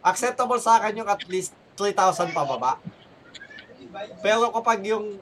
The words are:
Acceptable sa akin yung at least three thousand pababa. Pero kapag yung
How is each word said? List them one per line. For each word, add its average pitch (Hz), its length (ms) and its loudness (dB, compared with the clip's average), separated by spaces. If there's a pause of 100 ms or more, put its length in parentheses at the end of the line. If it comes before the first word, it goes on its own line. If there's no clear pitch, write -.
Acceptable 247 560 0
sa 226 180 6
akin 214 240 0
yung 208 80 -6
at 202 180 0
least 180 280 -6 (240)
three 196 160 0
thousand 180 400 2
pababa. 135 400 0 (1400)
Pero 226 320 2
kapag 226 320 0
yung 214 400 -2